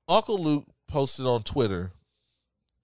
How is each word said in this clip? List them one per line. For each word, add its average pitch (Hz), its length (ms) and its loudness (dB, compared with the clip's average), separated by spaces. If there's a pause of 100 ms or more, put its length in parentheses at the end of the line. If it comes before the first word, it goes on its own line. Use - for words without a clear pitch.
Uncle 208 300 2
Luke 151 260 0 (240)
posted 135 380 -2
on 120 160 2
Twitter, 95 500 -2 (920)